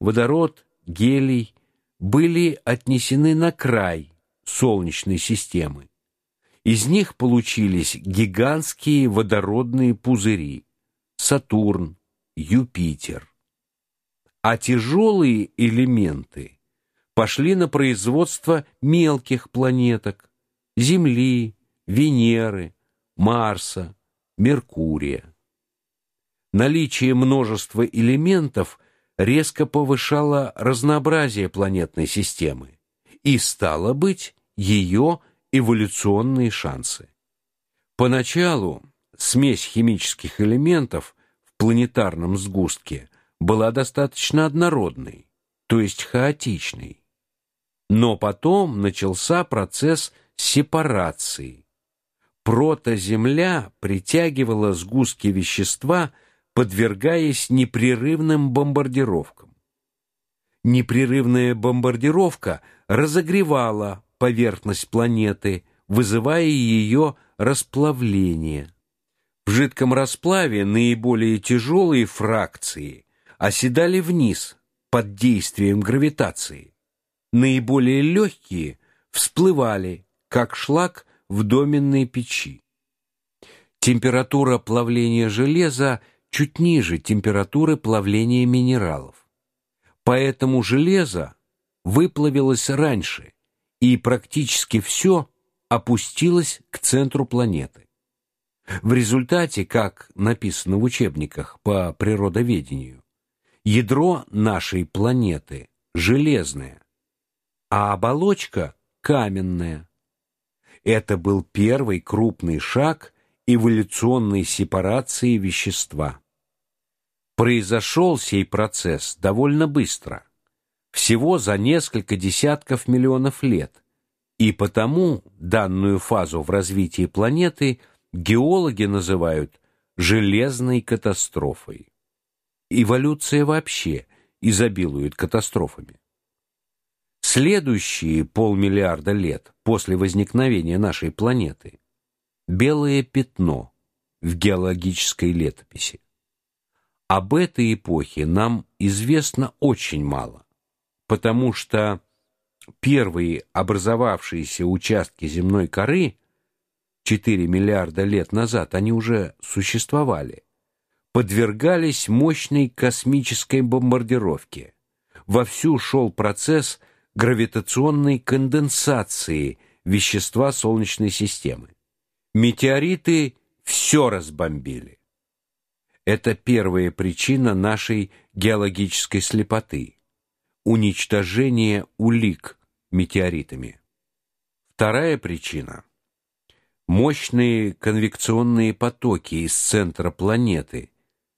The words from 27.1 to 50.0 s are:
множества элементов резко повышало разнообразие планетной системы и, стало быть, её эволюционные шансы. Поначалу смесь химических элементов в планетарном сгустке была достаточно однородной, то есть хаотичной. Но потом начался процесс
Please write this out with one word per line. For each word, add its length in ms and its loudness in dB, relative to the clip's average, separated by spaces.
множества 720 0
элементов 920 0
резко 480 0
повышало 880 0
разнообразие 960 0
планетной 580 -2
системы 720 -6
и, 140 4
стало 540 -2
быть, 440 -2
её 640 2
эволюционные 1000 0
шансы. 560 -10
Поначалу 880 0
смесь 480 0
химических 760 -2
элементов 760 0
в 140 -20
планетарном 800 0
сгустке 720 -4
была 320 2
достаточно 720 -2
однородной, 800 -2
то 140 4
есть 240 -4
хаотичной. 1000 -4
Но 280 4
потом 640 0
начался 640 -2
процесс 720 -2